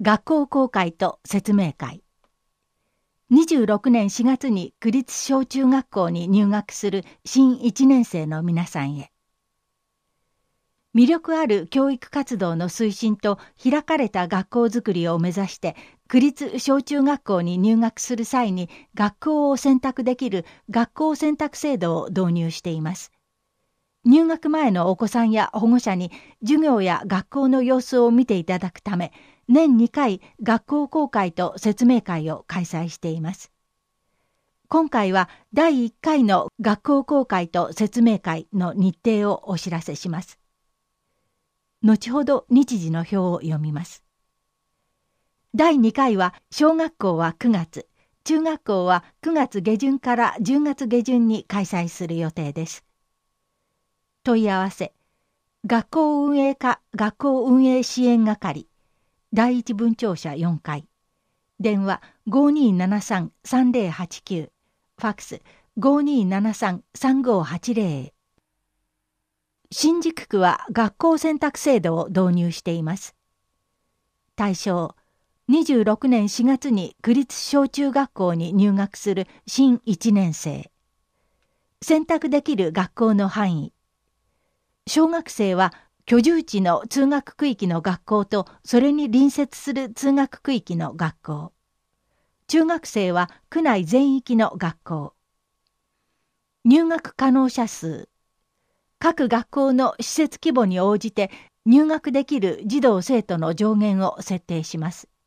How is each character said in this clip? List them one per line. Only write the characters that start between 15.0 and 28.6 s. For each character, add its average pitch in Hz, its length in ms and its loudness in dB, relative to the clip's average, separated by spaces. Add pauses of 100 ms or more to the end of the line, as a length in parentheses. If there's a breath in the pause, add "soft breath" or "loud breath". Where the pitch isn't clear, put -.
を 165 120 -2
目 175 100 0
指 190 200 -4
し - 100 -18
て、 165 160 -8 (320 loud breath)
区 247 140 4
立 277 360 -2
小 269 240 0
中 285 220 -2
学 285 200 0
校 190 200 -2
に 180 160 -4
入 226 180 2
学 226 220 -2
す 247 160 -6
る 220 100 -4
際 247 260 -2
に 180 180 -6 (260 loud breath)
学 208 240 -2
校 294 300 0
を 269 80 0
選 269 220 2
択 262 240 -6
で 247 120 0
き 254 120 -6
る 185 180 -4 (260 soft breath)
学 233 220 -2
校 311 220 -2
選 302 220 -2
択 294 180 -6
制 285 220 -4
度 170 220 -2
を - 80 -8
導 175 260 0
入 165 160 -2
し - 120 -10
て 175 100 -8
い 160 100 -6
ま 160 140 -6
す。 - 160 -18 (960)
入 302 200 8
学 320 240 -2
前 302 220 2
の 180 180 0
お 185 60 2
子 233 100 -4
さ 233 160 -2
ん 226 80 2
や 214 240 0
保 220 140 0
護 247 100 6
者 214 160 -2
に 180 180 -6 (300 loud breath)
授 294 220 2
業 247 180 2
や 180 240 0
学 190 240 -4
校 269 180 -2
の 262 140 2
様 254 200 2
子 247 180 0
を 233 100 4
見 240 160 4
て 202 120 0
い 165 80 -4
た 185 120 -2
だ 175 140 -6